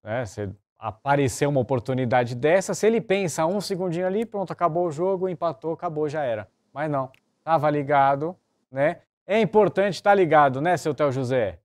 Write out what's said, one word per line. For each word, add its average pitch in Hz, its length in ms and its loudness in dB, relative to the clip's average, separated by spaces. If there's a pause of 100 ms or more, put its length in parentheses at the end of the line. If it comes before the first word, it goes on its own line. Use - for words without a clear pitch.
né? 117 220 -6
Você 104 240 -8 (300)
apareceu 139 720 0
uma 139 100 0
oportunidade 127 720 0
dessa, 160 380 0
se 180 140 0
ele 226 160 2
pensa 185 420 -2
um 190 160 -2
segundinho 180 460 -4
ali, 202 180 -2
pronto, 196 300 -8
acabou 175 320 0
o 170 40 -2
jogo, 185 380 -2
empatou, 165 460 -6
acabou, 151 340 -4
já 147 140 -6
era. 110 260 -4 (240)
Mas 139 180 -6
não, 135 200 -4 (340)
tava 151 240 2
ligado, 143 680 2 (360)
né? 147 300 -2 (260)
É 202 140 0
importante 196 600 2
tá 202 120 6
ligado, 147 460 4
né, 170 160 2
seu 156 180 -2
Theo 147 180 0
José? 123 520 -2